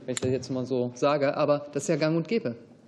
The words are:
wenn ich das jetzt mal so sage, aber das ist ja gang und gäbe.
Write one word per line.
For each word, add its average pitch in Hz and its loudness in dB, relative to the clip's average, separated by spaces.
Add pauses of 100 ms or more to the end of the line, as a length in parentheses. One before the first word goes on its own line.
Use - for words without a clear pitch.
wenn 127 -4
ich 120 -4
das 127 0
jetzt 127 -2
mal 127 -2
so 123 0
sage, 143 2
aber 143 2
das 139 -2
ist - -8
ja 165 4
gang 156 2
und 165 0
gäbe. 220 0 (340)